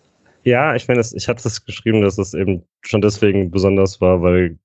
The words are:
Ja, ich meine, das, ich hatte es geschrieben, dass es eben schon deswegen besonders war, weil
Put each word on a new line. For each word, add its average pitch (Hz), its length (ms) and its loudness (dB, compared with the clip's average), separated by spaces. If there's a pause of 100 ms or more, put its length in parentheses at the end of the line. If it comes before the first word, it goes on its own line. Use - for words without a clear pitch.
(460)
Ja, 135 300 2
ich - 140 -4
meine, 123 120 2
das, 117 120 -4
ich - 160 -8
hatte 117 180 -4
es - 160 -8
geschrieben, 110 380 -2
dass 101 160 2
es 98 160 -4
eben 92 300 -4 (180)
schon - 220 -2
deswegen 101 480 2
besonders 98 500 0
war, 92 220 2
weil 90 420 2